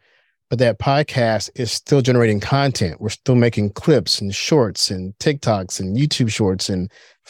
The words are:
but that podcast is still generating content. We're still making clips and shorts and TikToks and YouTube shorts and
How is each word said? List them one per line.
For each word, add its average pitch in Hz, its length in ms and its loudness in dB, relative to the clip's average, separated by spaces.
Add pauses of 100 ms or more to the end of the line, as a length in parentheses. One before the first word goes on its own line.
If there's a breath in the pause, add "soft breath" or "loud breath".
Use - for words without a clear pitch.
(500)
but 117 100 -2
that 117 200 2
podcast 127 760 0
is 123 160 -6
still - 300 0
generating 117 400 2
content. 135 580 0
We're 107 100 -6
still - 260 0
making 110 360 2
clips - 480 0
and 98 160 -6
shorts - 560 0
and 92 280 -8
TikToks 113 600 -2
and 95 180 -4
YouTube 135 320 0
shorts 95 400 0
and 95 220 -4 (380 soft breath)